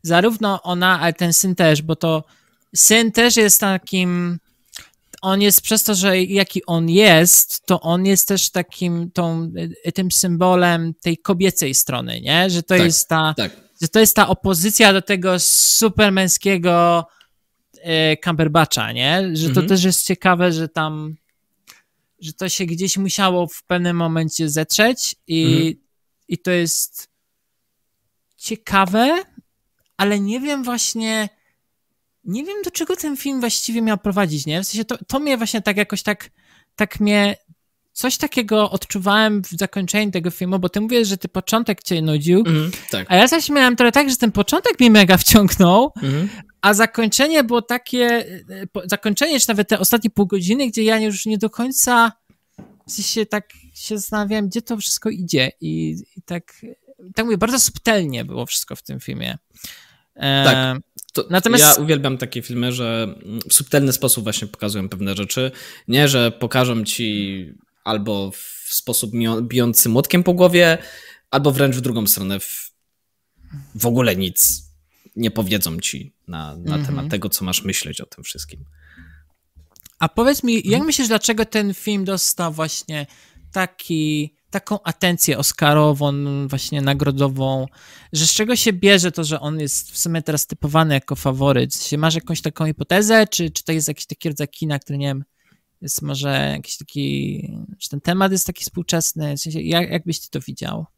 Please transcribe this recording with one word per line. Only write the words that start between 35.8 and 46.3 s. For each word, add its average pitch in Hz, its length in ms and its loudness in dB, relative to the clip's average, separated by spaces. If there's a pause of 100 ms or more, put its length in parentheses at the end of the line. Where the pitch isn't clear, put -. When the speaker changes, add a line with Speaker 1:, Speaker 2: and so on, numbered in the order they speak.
Speaker 1:
tak, - 280 -6 (460)
tak - 240 -4
mnie, 202 360 2 (560)
coś - 240 -4
takiego 214 540 0
odczuwałem 202 720 0
w - 60 -12
zakończeniu 202 600 -2
tego 175 180 -2
filmu, 180 280 -4
bo 180 100 -2
ty 202 120 -4
mówisz, 226 280 0
że 196 80 -2
ty 180 120 -10
początek 220 540 -2
cię 165 200 -2
nudził, 156 360 2
Speaker 2:
Mhm, 165 320 2 (200)
tak. 190 200 -4
Speaker 1:
a 185 60 6
ja 208 120 8
zaś 311 220 0
miałem 262 260 4
trochę 226 160 6
tak, 277 180 2
że 254 60 0
ten 226 160 0
początek 330 480 0
mnie 240 100 8
mega 190 260 8
wciągnął, 196 760 6 (100)
Speaker 2:
Mhm. 147 260 0 (320)